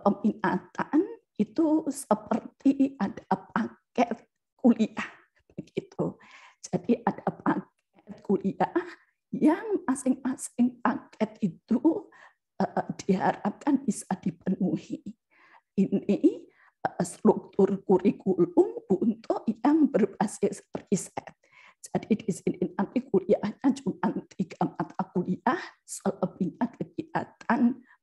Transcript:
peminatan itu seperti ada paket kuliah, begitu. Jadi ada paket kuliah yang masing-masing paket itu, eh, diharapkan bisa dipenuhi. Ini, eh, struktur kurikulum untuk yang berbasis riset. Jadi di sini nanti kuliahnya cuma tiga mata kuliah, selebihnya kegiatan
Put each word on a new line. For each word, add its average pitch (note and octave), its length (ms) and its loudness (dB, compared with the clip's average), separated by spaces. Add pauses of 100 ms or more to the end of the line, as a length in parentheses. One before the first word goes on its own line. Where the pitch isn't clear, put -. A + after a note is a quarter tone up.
peminatan - 960 0 (360)
itu D#4 560 0
seperti - 1040 -2
ada - 340 -8
paket - 960 -4 (320)
kuliah, - 540 2 (420)
begitu. - 640 -8 (460)
Jadi - 400 -2
ada - 260 -2
paket - 920 -6
kuliah - 560 0 (500)
yang G4 540 2
masing-masing - 1000 -2
paket - 600 -4
itu, A3+ 680 0 (480)
eh, - 300 -2 (180)
diharapkan - 800 0
bisa - 340 -4
dipenuhi. - 840 -4 (760)
Ini, F#3+ 400 0 (680)
eh, - 180 -2
struktur - 800 2
kurikulum - 1080 2
untuk F4+ 560 0
yang D4 460 2
berbasis - 720 0 (100)
riset. - 600 -6 (500)
Jadi - 320 -2
di - 160 -4
sini - 400 -4
nanti - 240 -2
kuliahnya - 800 0
cuma - 320 -4 (240)
tiga - 320 -4
mata - 480 -6
kuliah, F#3+ 480 -2 (240)
selebihnya - 800 -4
kegiatan - 1120 -4 (260)